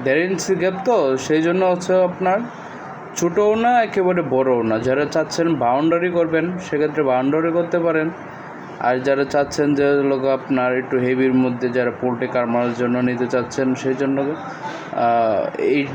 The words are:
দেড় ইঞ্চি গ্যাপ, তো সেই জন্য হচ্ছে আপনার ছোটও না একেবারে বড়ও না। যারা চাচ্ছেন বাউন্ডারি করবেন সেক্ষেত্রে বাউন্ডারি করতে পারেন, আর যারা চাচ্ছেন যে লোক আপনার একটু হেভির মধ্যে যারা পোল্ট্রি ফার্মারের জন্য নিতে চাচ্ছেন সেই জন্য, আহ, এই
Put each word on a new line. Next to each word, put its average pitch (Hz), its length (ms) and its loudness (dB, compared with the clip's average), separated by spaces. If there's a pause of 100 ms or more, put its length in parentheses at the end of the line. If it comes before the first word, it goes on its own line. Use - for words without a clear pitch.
দেড় 135 160 2
ইঞ্চি 185 360 -2
গ্যাপ, 180 180 0 (120)
তো 151 320 2
সেই 156 240 0
জন্য 175 240 2
হচ্ছে 180 280 0
আপনার 185 460 2 (760)
ছোটও 208 400 2
না 233 280 4
একেবারে 180 380 0
বড়ও 131 400 2
না। 110 180 0
যারা 131 260 2
চাচ্ছেন 165 500 0
বাউন্ডারি 156 540 2
করবেন 170 500 0
সেক্ষেত্রে 151 440 -2
বাউন্ডারি 139 480 2
করতে 170 280 0
পারেন, 160 300 0 (680)
আর 127 200 2
যারা 139 260 2
চাচ্ছেন 143 500 0
যে 143 80 2 (200)
লোক 135 220 0
আপনার 127 520 0
একটু 127 200 -2
হেভির 127 360 2
মধ্যে 127 360 0
যারা 120 220 0
পোল্ট্রি 123 360 -2
ফার্মারের 120 460 0
জন্য 123 240 -2
নিতে 123 300 0
চাচ্ছেন 127 480 -2
সেই 131 240 -2
জন্য, 139 220 0
আহ, 117 1400 -2
এই 143 340 2